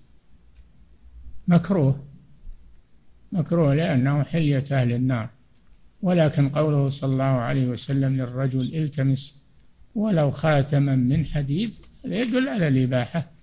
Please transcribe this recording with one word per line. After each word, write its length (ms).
مكروه، 560
مكروه 420
لأنه 480
حلية 480
أهل 220
النار، 380
ولكن 460
قوله 420
صلى 220
الله 120
عليه 420
وسلم 500
للرجل: 580
"التمس 600
ولو 360
خاتما 680
من 300
حديد"، 480
هذا 160
يدل 280
على 200
الإباحة. 600